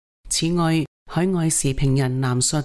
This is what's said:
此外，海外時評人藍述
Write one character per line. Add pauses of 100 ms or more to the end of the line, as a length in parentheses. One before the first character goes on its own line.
(280)
此
外， (260)
海
外
時
評
人
藍
述